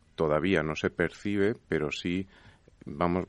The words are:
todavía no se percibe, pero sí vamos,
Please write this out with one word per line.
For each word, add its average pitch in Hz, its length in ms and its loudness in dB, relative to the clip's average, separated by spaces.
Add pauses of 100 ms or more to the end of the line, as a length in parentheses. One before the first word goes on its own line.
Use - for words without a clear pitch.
(160)
todavía 80 480 2
no 78 100 -2
se 92 160 -2
percibe, 101 640 0 (160)
pero 76 220 0
sí 92 360 -4 (580)
vamos, 87 440 0